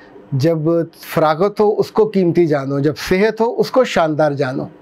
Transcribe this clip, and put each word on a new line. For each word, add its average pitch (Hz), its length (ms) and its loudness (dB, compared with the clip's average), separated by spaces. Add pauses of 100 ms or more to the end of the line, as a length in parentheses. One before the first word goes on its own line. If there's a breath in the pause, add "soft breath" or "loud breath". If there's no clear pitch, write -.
(340 loud breath)
जब 165 560 0 (240)
फरागत 160 460 0
हो, 214 40 2
उसको 208 420 0
कीमती 175 400 2
जानो, 139 340 -2
जब 139 140 0
सेहत 208 460 0
हो, 226 60 0
उसको 247 380 0
शानदार 156 500 0
जानो। 135 360 -4 (120)